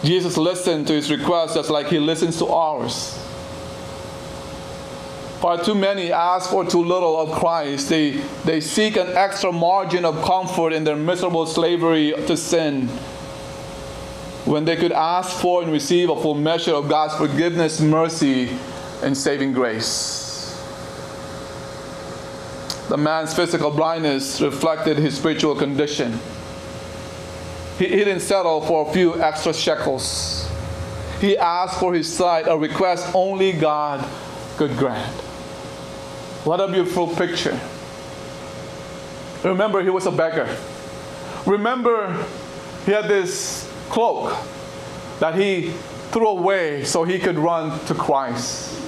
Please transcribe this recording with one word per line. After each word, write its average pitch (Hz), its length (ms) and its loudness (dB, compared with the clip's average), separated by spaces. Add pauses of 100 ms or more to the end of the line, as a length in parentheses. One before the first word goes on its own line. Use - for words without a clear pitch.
Jesus 175 340 4
listened 160 500 2
to 156 60 4
his 147 180 2
request 160 440 2
just 151 140 0
like 147 180 2
he 160 120 4
listens 160 400 2
to 175 80 2
ours. 156 720 0 (2250)
Far 175 240 2
too 220 100 2
many 196 380 2
ask 175 400 2
for 190 120 4
too 175 200 4
little 170 360 4
of 156 120 0
Christ. 156 580 0
They, 156 220 4 (340)
they 160 160 2
seek 214 340 2
an 185 120 2 (100)
extra 190 340 2
margin 175 540 2
of 156 180 2
comfort 180 480 2
in 156 120 0
their 151 120 2
miserable 170 520 0
slavery 165 680 4 (140)
to 165 100 2
sin, 147 500 2 (1600)
when 151 200 2
they 165 100 2
could 170 160 2
ask 175 480 0
for 180 240 4
and 165 80 0
receive 175 400 4
a 147 40 4
full 151 200 0
measure 165 400 2
of 143 120 0
God's 151 280 2
forgiveness, 160 680 2
mercy, 151 680 4 (520)
and 135 160 0
saving 139 360 0
grace. - 1080 -2 (2250)
The - 80 0
man's 156 360 0
physical 170 380 2
blindness 151 720 0
reflected 156 560 2
his 151 180 2
spiritual 156 400 2
condition. 139 640 0 (1600)
He, 185 80 2
he 180 100 2
didn't 202 220 4
settle 170 420 2
for 156 260 2
a 156 60 -4
few 170 260 4
extra 156 360 2
shekels. - 920 -2 (720)
He 202 160 4
asked 175 440 2
for 180 160 2
his 160 120 2
sight, 170 400 2
a 160 80 6
request 170 600 0
only 190 380 4
God 147 540 0 (500)
could 135 200 0
grant. 123 380 -2 (1300)
What 165 160 0
a 196 80 2
beautiful 180 400 2
picture. 170 500 0 (1900)
Remember, 190 400 2
he 185 80 4
was 185 160 2
a 175 40 2
beggar. 151 380 2 (960)
Remember, 208 800 2 (580)
he 196 80 4
had 208 160 4
this - 640 0 (180)
cloak - 460 2 (840)
that 160 160 2
he 190 340 2 (400)
threw 226 200 4
away 180 540 2
so 165 200 2
he 180 160 2
could 180 180 2
run 156 480 0
to - 80 -2
Christ. 127 960 -2